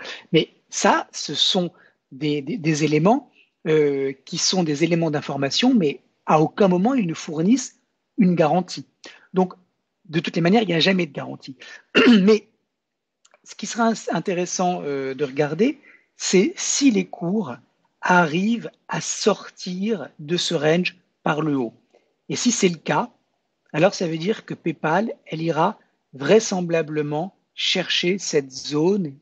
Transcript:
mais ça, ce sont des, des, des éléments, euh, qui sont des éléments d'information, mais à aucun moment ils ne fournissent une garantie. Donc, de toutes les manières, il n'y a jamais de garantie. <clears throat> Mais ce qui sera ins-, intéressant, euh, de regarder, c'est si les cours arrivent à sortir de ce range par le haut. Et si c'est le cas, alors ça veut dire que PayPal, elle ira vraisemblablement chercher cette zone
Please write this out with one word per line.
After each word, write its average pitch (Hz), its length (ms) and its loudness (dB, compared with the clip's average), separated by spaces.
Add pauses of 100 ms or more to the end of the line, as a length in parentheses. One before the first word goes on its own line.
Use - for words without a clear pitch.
(340)
mais - 160 2 (200)
ça, - 440 0
ce - 200 -10
sont 175 380 0 (400)
des, 147 300 -4
des, 139 160 -8
des 151 260 0
éléments, 160 480 2 (360)
euh, 143 440 2 (140)
qui 170 120 -10
sont 185 260 0
des 151 200 0
éléments 165 280 0
d'information, 147 600 0
mais 170 280 2 (240)
à 160 160 4
aucun 190 260 2
moment 185 260 2
ils 220 140 0
ne 160 60 -4
fournissent 175 680 -2 (380)
une 180 180 4
garantie. 160 500 0 (480)
Donc, 185 200 0 (520)
de 165 140 -2
toutes - 160 -8
les 175 60 0
manières, 202 220 4
il 190 40 -4
n'y 170 60 -2
a 165 60 2
jamais 180 260 2
de 139 80 -18
garantie. 135 440 -12 (360)
<clears throat> 240 280 8
Mais 208 260 4 (960)
ce - 120 -20
qui - 100 -10
sera 226 220 -2
ins-, 226 260 -4
intéressant, 180 680 -2
euh, 135 300 -4
de 139 100 -4
regarder, 151 560 0 (360)
c'est 208 400 2
si - 360 2
les 190 140 0
cours 170 500 -6 (460)
arrivent 180 680 2 (160)
à 160 140 -6
sortir 190 1080 -4 (100)
de 160 180 -4
ce 170 180 -4
range 160 420 0 (260)
par 156 180 0
le 147 160 0
haut. 117 160 -4 (560)
Et 131 60 -4
si 240 160 0
c'est 196 180 2
le 160 80 -4
cas, 165 340 -2 (600)
alors 170 200 2
ça 180 140 -4
veut 160 100 -4
dire 175 280 -4
que - 80 -10
PayPal, 170 600 -2 (120)
elle - 160 -8
ira 165 360 0 (360)
vraisemblablement 160 1200 0 (180)
chercher - 640 -2
cette 139 340 -2
zone 151 720 -2